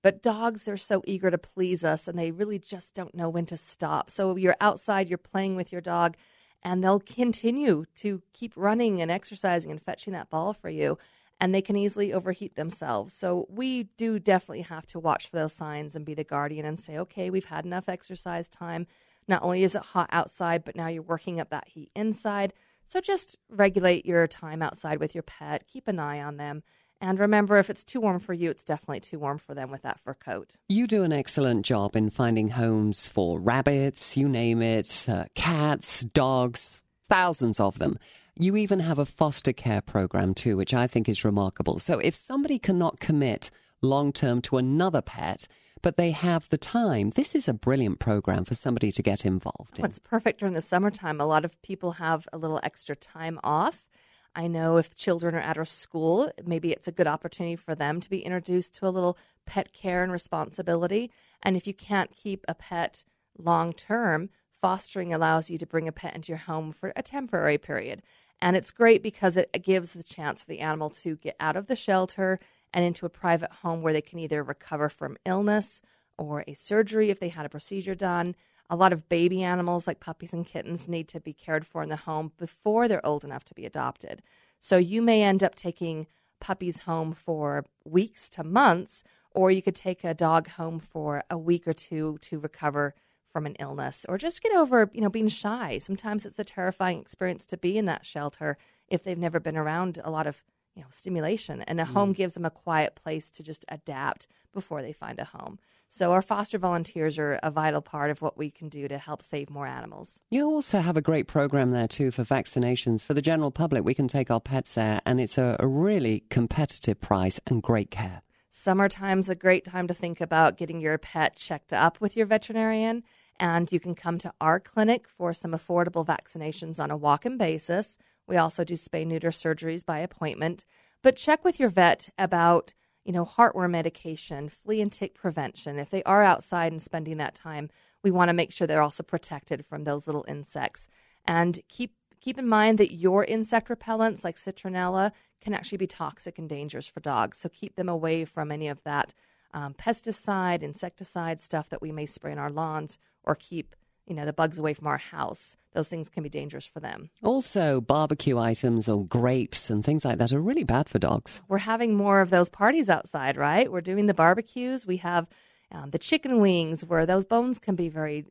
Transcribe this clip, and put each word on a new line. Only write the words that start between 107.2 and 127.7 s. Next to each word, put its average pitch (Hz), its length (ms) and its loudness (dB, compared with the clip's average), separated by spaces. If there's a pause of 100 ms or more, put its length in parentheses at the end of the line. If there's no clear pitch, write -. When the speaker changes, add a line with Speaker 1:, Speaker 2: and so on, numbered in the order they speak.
Speaker 1:
a 156 100 -2
vital 151 300 0
part 147 300 -4
of 147 100 -4
what - 160 -4
we 151 140 -6
can 156 180 -14
do 143 180 -10
to 139 120 -8
help 151 240 -12
save 143 260 -8
more 143 180 -10
animals. 117 600 -14
Speaker 2:
You 277 180 2
also 294 340 2
have 165 160 2
a 151 40 4
great 156 260 0
program 139 440 2
there 120 160 2
too 131 240 0
for 123 120 -4
vaccinations. 123 800 2
For 147 120 -2
the 147 60 2
general 160 300 2
public, 151 320 2
we 113 120 2
can 135 120 2
take 135 220 0
our 117 100 2
pets 131 360 -2
there, 107 320 2
and 127 120 4
it's 123 200 0
a, 123 200 2
a 123 80 2
really 139 600 2
competitive - 720 0
price 95 460 2
and 117 160 0
great 110 260 0
care. 92 320 -8 (280)
Speaker 1:
Summertime's 190 800 2
a 185 60 0
great 185 300 4
time 180 220 -4
to 175 80 -2
think 170 260 -6
about 160 360 4
getting 165 220 -6
your 156 200 0
pet - 360 -2
checked - 380 -8
up 151 260 4
with 208 160 -2
your 220 120 2
veterinarian, 220 760 0 (360)
and 170 320 2
you 175 80 2
can 175 160 -6
come 170 240 -4
to - 200 -10
our 165 200 4
clinic 220 480 2
for 175 260 -4
some 165 180 -6
affordable 170 540 0
vaccinations 160 720 -6
on 143 120 -4
a 151 60 -4
walk-in 147 400 2
basis. 175 600 -2 (300)